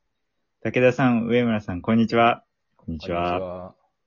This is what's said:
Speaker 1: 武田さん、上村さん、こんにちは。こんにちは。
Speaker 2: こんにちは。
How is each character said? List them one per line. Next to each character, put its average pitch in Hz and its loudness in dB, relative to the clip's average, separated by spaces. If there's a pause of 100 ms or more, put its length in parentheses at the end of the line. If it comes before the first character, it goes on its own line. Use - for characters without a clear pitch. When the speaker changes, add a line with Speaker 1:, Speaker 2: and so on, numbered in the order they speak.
(640)
Speaker 1:
武 127 2
田 123 4
さ 127 0
ん、 117 0
上 120 2
村 110 -2
さ 95 -8
ん、 87 -8
こ 113 -2
ん 113 4
に 113 4
ち 117 -2
は。 117 2 (340)
こ - -14
ん 82 -8
に 78 -10
ち 87 -8
は。 87 -2
Speaker 2:
こ - -
ん 87 -2
に 92 -4
ち - -6
は。 90 -12 (320)